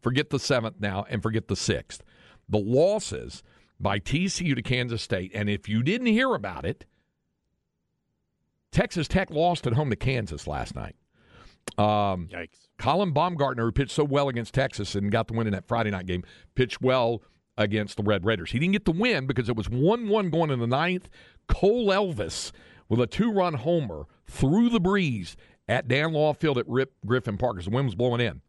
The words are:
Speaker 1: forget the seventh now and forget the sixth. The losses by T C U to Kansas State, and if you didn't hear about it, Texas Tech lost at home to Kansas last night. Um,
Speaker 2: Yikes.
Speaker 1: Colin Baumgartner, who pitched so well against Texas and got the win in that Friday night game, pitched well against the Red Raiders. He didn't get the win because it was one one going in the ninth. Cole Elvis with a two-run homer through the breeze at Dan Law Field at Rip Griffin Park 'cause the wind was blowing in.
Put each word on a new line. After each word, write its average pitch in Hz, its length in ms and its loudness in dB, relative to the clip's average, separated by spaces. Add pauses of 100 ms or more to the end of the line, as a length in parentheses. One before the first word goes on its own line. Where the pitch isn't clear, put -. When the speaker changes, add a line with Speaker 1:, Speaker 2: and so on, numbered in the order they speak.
Speaker 1:
forget 131 280 0
the 135 100 0
seventh 113 400 -2
now 101 300 -4
and 113 120 -4
forget 110 280 -2
the 98 80 -2
sixth. - 440 -4 (460)
The 107 120 2
losses 120 800 0 (380)
by 98 180 0
T 156 300 0
C 180 180 -4
U 147 80 2
to 120 80 -2
Kansas 123 400 -2
State, 95 320 -4
and 104 160 -2
if 101 180 -4
you 110 140 0
didn't 220 240 0
hear 240 300 2
about 98 280 -6
it, - 220 -6 (1900)
Texas 185 360 0
Tech - 240 0
lost 165 340 2
at 120 80 0
home 143 160 0
to 107 60 0
Kansas 113 500 -4
last 69 300 -6
night. - 200 -12 (840)
Um, 101 520 2
Speaker 2:
Yikes. 87 360 -14 (100)
Speaker 1:
Colin 165 360 0
Baumgartner, 139 500 0
who 113 80 2
pitched 139 220 -2
so 151 100 2
well 143 260 2
against 117 240 -6
Texas 113 400 -2
and 101 180 0
got 113 160 0
the 117 60 -10
win 113 140 0
in 104 60 0
that 95 140 -6
Friday 113 220 0
night 92 160 -4
game, 90 180 -4 (300)
pitched - 300 0
well 120 400 0 (340)
against 107 400 0
the 107 60 -4
Red 101 220 2
Raiders. 107 260 0
He 117 80 0
didn't 180 140 2
get 208 120 0
the 180 60 4
win 175 340 0
because 127 240 -2
it 120 60 0
was 107 120 -4
one 180 400 2
one 202 220 2
going 160 220 0
in 127 80 -2
the 117 80 -2
ninth. 170 420 0 (380)
Cole 214 400 2
Elvis 175 640 0 (360)
with 117 140 2
a 117 60 2
two-run 196 480 2
homer 123 500 -2 (220)
through 208 420 4
the 233 100 2
breeze 165 560 0 (320)
at 120 200 0
Dan 147 260 2
Law 151 200 4
Field 143 260 0
at - 100 -4
Rip 127 240 0 (100)
Griffin 113 340 0
Park 120 180 -2
'cause 85 100 -8
the 98 60 -4
wind 135 160 2
was 98 80 -4
blowing 120 260 2
in. 85 280 -2